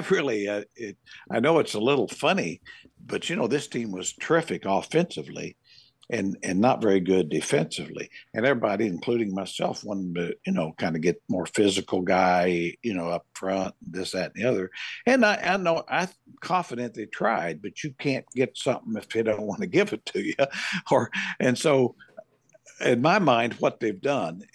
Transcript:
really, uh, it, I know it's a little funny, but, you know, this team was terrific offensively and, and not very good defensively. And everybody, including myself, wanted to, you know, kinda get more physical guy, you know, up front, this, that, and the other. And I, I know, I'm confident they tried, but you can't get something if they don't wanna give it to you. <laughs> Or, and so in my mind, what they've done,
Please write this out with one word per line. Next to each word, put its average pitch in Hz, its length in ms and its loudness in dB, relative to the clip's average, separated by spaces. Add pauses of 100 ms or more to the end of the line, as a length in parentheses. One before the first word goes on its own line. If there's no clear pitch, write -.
(120)
really, 110 360 0
uh, 208 140 -2 (140)
it, 107 220 -12 (340)
I 117 80 0
know 156 180 4
it's - 160 0
a 107 60 -2
little 120 280 2
funny, 139 540 0 (420)
but, - 240 -6
you 165 80 -2
know, 151 120 0
this 143 200 0
team 117 240 -6
was 92 220 -6
terrific 160 520 0
offensively 85 920 -2 (520)
and, 98 340 -2
and 92 180 0
not 123 200 4
very 98 200 4
good 87 280 2
defensively. 78 800 -2 (240)
And 113 120 0
everybody, 113 400 2
including 107 480 -2
myself, - 500 -4
wanted 98 320 -6
to, 87 200 -4 (100)
you 95 80 -2
know, 80 240 -2
kinda 82 220 -2
get 95 300 0
more 87 160 -2
physical 98 560 2
guy, 90 720 4 (100)
you 117 100 -2
know, 85 160 -2
up 85 240 -4
front, 95 480 -4
this, 87 300 -8
that, 92 240 -4
and 95 80 -6
the 123 60 2
other. 95 220 0 (340)
And 247 200 6
I, 208 100 6
I 180 220 0
know, 170 320 0
I'm 170 200 0 (320)
confident 123 520 -2
they 110 120 -8
tried, 117 560 -2
but - 220 -10
you 147 140 -8
can't 135 280 -2 (100)
get 127 220 0
something 117 400 -2
if 101 120 -10
they 113 140 0
don't 107 240 0
wanna 98 200 -4
give 101 260 2
it - 140 -8
to - 140 -4
you. - 140 -4 (260)
<laughs> - 300 -4
Or, 120 200 2 (280)
and 123 180 4
so 135 380 4 (880)
in 120 180 4
my 170 180 6
mind, 120 400 4
what 143 200 0
they've 104 220 -2
done, 101 400 -2 (140)